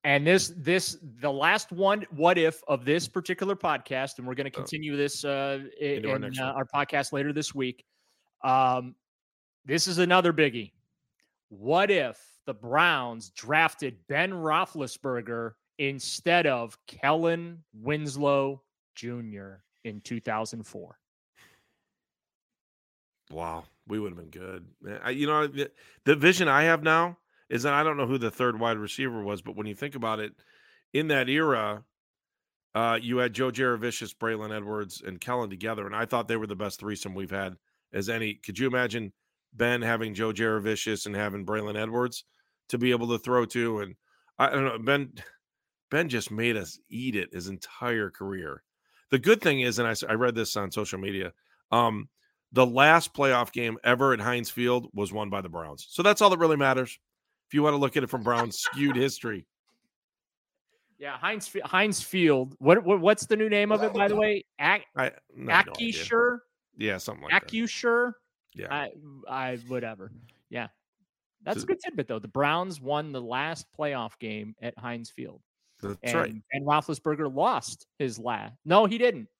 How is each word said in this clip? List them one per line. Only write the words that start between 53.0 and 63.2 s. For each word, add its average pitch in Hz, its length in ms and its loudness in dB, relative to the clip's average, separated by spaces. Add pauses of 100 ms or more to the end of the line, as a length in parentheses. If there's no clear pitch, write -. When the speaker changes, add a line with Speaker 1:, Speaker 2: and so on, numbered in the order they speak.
Speaker 2:
playoff 127 400 2
game 117 320 -2
ever 127 280 6
at 110 60 0
Heinz 120 300 -2
Field 120 440 0
was 101 200 -4
won 104 160 -4
by 98 120 -2
the 90 80 -10
Browns. 80 400 -12
So - 140 -4
that's 208 180 6
all 208 80 8
that 180 100 4
really 160 180 4
matters. 131 420 2 (500)
If - 40 -10
you 147 100 4
wanna 147 140 4
look 139 180 0
at 139 80 2
it 117 60 -4
from 123 140 -4
Browns 117 360 2
skewed 139 360 0
Speaker 1:
<laughs> - 20 2
Speaker 2:
history. 123 480 -2 (1500)
Speaker 1:
Yeah, 139 180 -10
Heinz 202 300 -4
Fi-, - 160 -6
Heinz 190 380 4
Field. 139 580 4
What, 175 240 8
what, 185 160 4
what's 208 260 4